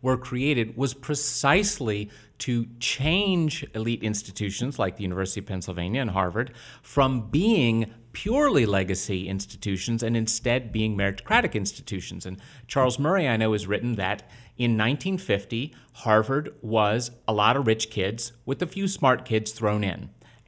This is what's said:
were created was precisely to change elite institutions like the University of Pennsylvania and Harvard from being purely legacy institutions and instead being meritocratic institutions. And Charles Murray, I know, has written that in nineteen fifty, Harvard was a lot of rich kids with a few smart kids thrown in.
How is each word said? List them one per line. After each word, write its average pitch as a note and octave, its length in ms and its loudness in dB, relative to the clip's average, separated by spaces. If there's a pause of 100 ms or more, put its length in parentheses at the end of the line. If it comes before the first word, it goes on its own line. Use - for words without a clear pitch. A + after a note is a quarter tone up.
were B2+ 160 2
created B2 600 0
was C3 160 0
precisely C#3+ 1160 0 (280)
to A#2 300 0 (120)
change E3+ 920 0
elite A2+ 300 -2
institutions G#2+ 760 -4
like F#2+ 180 0
the G2+ 80 -8
University F#2 360 -2
of - 80 -8
Pennsylvania F#2 540 -4
and A2+ 100 -2
Harvard F#2+ 420 0 (300)
from C3 460 0
being C#3 600 2 (220)
purely A#3 520 2
legacy F#2+ 640 -2
institutions G2 760 -4
and A#2 120 0
instead A#2 560 -2
being A2 240 0
meritocratic G2+ 580 0
institutions. F#2+ 720 -6
And F#2+ 140 -10 (280)
Charles B2+ 320 2
Murray, D#3+ 280 2
I A#2 100 2
know, A2 160 2
has G2+ 140 -2
written A2 280 -2
that F#2+ 340 -4 (280)
in A#2+ 200 2
nineteen D3+ 400 0
fifty, A#2 560 -2 (200)
Harvard A2+ 680 2
was A2 500 2 (160)
a A2 60 4
lot G#2+ 240 6
of C#3 100 0
rich A2 220 2
kids G#2 440 -4 (120)
with C3+ 160 -4
a E3+ 60 -2
few G3 200 -4
smart C3+ 380 2
kids A2 260 0
thrown G#2 320 0
in. - 260 -4 (380)